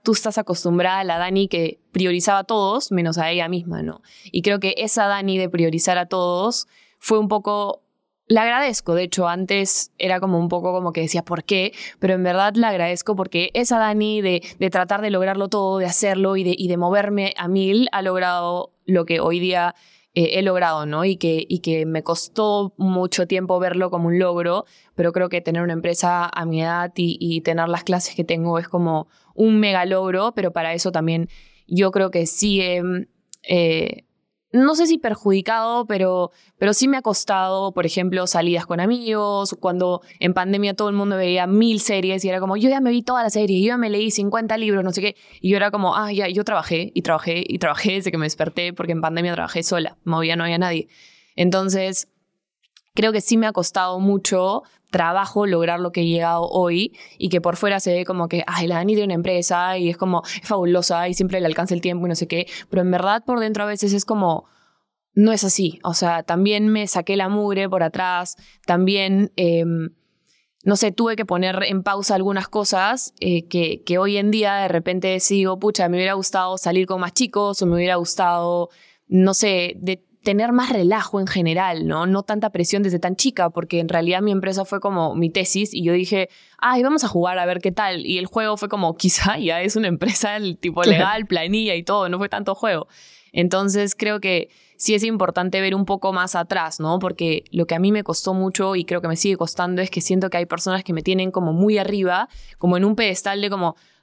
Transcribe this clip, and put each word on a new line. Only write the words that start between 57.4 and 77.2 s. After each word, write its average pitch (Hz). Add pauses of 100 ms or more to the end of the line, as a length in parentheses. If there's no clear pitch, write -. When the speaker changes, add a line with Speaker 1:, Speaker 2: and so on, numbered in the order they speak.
Speaker 1:
por 175
fuera 196
se 180
ve 180
como 175
que, 170
"Ay, 170
la 175
Dani 185
tiene 208
una 185
empresa 180
y 175
es 170
como, 180 (180)
es -
fabulosa 180
y 180
siempre 185
le 170
alcanza 165
el 170
tiempo 175
y 175
no 165
sé 165
qué", 175 (220)
pero 185
en 180
verdad 196
por 240
dentro 214
a 208
veces 202
es 202
como, 185 (680)
"No 214
es 208
así". 185
O 175
sea, 170
también 208
me 214
saqué 196
la 190
mugre 202
por 185
atrás, 180 (280)
también, 190
em, 165 (720)
no 196
sé, 208
tuve 226
que 220
poner 185
en 190
pausa 202
algunas 190
cosas, 208
eh, 175
que, 170
que 175
hoy 202
en 202
día 208
de 196
repente 185
sigo, 190
"Pucha, 202
me 175
hubiera 190
gustado 190
salir 185
con 185
más 175
chicos", 202